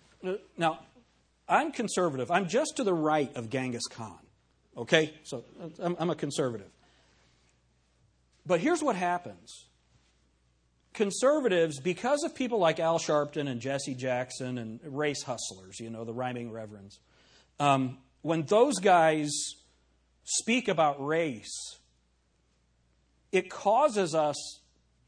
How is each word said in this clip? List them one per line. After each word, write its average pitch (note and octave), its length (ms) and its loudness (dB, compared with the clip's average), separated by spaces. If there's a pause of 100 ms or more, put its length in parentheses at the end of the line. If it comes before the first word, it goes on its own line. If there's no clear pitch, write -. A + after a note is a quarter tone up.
(580)
Now, E3 220 0 (680)
I'm C4 240 4
conservative. F3 580 0
I'm F#3 160 4
just A#3+ 300 0
to C4 80 -2
the G3 80 2
right D3+ 440 2
of A#2 120 -6
Genghis B2+ 400 -4
Khan. G#2+ 300 -14 (580)
Okay? D#3 460 2
So B2 220 -12 (380)
I'm, F3 160 -2
I'm E3+ 120 0
a D#3 40 -2
conservative. B2+ 540 -4 (1800)
But E3+ 160 2
here's D#4 220 2
what B3+ 140 0
happens. F3 720 -6 (1200)
Conservatives, G3+ 880 2
because A#3+ 420 -2
of E4 120 -4
people A#3+ 240 -2
like E3 200 4
Al E3 200 2
Sharpton D3 500 0
and B2 100 -4
Jesse C3+ 360 -6
Jackson B2+ 640 -4
and A2 260 -10
race D3 380 -2
hustlers, F#2+ 580 -10
you A2+ 80 -10
know, A2+ 160 -10
the A2+ 80 -8
rhyming A#2+ 400 -6
reverends, G#2+ 460 -16 (600)
um, C3+ 380 4 (240)
when D#3+ 220 0
those G#3+ 360 4
guys D#3+ 520 6 (960)
speak - 440 -2
about D3+ 340 2
race, D3+ 760 -4 (1500)
it F#3 180 2
causes G#3 680 2
us D3+ 440 -2 (500)